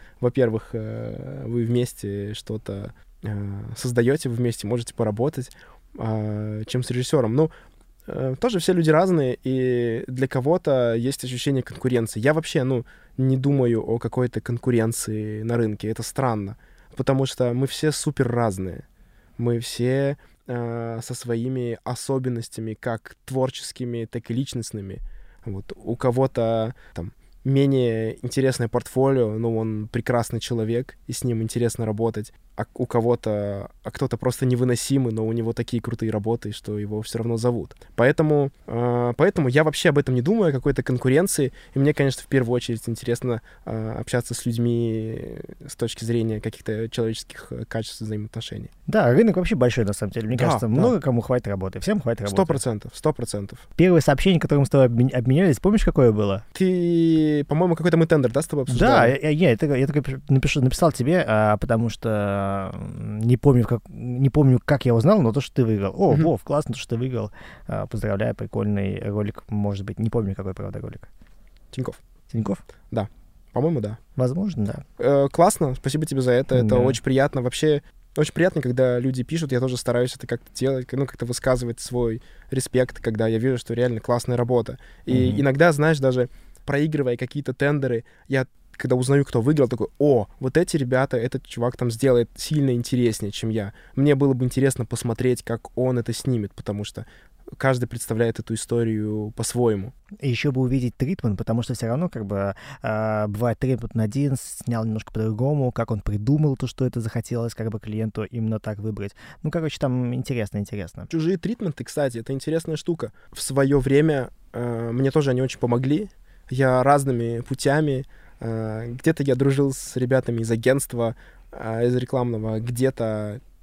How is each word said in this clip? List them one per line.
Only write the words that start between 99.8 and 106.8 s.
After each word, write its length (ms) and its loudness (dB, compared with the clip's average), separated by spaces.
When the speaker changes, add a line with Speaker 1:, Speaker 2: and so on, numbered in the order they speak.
Speaker 2:
И 80 -2
ещё 240 0
бы 80 0
увидеть 340 0
тритмент, 420 -2
потому 240 -2
что 120 -6
всё 140 -6
равно, 220 0
как 160 -8
бы, 300 -2
а, 460 -2
бывает, 320 -2
тритмент 340 -2
на 100 0
один 340 0
снял 480 -6
немножко 260 -6
по-другому, 600 0
как 180 -2
он 80 -2
придумал 560 0
то, 100 -6
что 200 -2